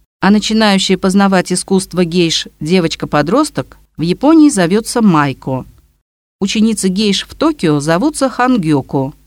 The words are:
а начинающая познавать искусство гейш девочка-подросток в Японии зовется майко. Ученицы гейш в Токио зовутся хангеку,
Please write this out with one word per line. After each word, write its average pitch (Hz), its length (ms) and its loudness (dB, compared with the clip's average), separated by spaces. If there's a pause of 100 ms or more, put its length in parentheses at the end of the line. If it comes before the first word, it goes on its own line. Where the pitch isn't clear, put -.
(200)
а 185 100 2
начинающая 208 680 0
познавать 190 560 2
искусство 185 520 -2
гейш 165 440 -2 (100)
девочка-подросток 165 1160 -2 (200)
в - 40 -8
Японии 285 480 4
зовется 196 520 0
майко. 143 640 0 (760)
Ученицы 208 480 0
гейш 196 400 -2
в - 80 -20
Токио 185 420 0
зовутся 190 500 0
хангеку, 156 840 -2 (120)